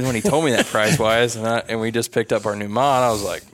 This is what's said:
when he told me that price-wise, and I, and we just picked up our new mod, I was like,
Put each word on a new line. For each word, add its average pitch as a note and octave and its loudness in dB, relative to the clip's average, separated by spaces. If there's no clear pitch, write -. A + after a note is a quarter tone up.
when C3 -2
he A2 -2
told D#3+ 2
me C#3+ 2
that A2 2
price-wise, A2+ 2
and A2 -6
I, A#2 -2
and A2+ -4
we A2+ -2
just A2+ -4
picked - -2
up G#2+ -2
our G#2+ -2
new G#2 -8
mod, B2+ 2
I B2 2
was G#2 -2
like, F2 -6